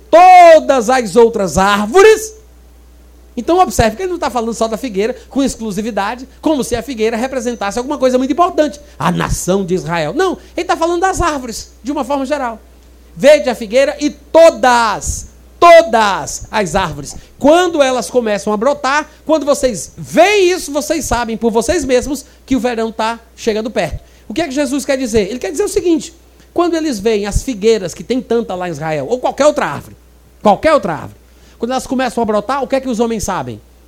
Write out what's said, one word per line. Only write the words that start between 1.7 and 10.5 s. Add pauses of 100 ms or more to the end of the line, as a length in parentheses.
Então
observe
que
ele
não
tá
falando
só
da
figueira (140)
com
exclusividade, (140)
como
se
a
figueira
representasse
alguma
coisa
muito
importante, (160)
a
nação
de
Israel.
Não, (200)